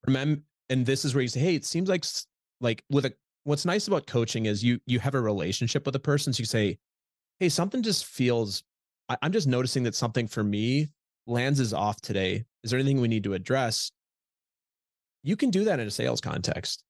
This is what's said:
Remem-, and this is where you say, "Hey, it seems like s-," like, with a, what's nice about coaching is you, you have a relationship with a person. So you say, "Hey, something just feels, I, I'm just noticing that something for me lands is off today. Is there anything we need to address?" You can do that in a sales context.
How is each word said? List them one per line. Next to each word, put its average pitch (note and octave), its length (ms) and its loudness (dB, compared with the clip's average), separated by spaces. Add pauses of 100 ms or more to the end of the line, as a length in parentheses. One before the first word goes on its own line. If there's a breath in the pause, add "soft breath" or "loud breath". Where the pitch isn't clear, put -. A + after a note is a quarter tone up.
Remem-, C#3+ 340 2 (260)
and B2+ 160 2
this C3 200 0
is C3 100 0
where C3+ 80 4
you B2 60 0
say, B2 120 -4
"Hey, E3+ 160 2
it - 80 -4
seems F#3 240 -2
like F#3 160 0
s-," - 220 -6 (340)
like, A#2 300 0
with C3+ 160 2
a, - 80 -4 (300)
what's D3 200 -2
nice G3+ 240 0
about F#3 180 0
coaching A2+ 400 0
is G#2 160 0
you, A#2+ 240 4
you B2 140 2
have A2+ 140 -2
a C3 60 2
relationship G#2 640 0
with C3+ 120 -2
a C#3 40 -2
person. C#3+ 320 0
So A#2+ 80 -2
you A2+ 40 -4
say, G#2 340 0 (600)
"Hey, F3+ 100 2
something G3+ 340 0
just G#3+ 220 -2
feels, A#2 600 0 (440)
I, B2 140 -2
I'm D#3+ 80 0
just F#3+ 160 2
noticing B2+ 380 2
that A2+ 100 -2
something A#2 320 -2
for G#2+ 160 -4
me A2+ 460 0 (400)
lands C3 320 2
is A2 120 0
off G#2 280 -2
today. G2 440 -2 (200)
Is A2 60 -6
there B2+ 100 0
anything C#3 200 2
we A#2 80 2
need A2 160 0
to G2 100 -2
address?" A#2 580 -2 (1300)
You F#3 140 0
can C4 140 2
do F#3+ 160 2
that F3 120 2
in A2 80 -2
a G2+ 40 -4
sales A#2+ 300 0
context. - 680 -4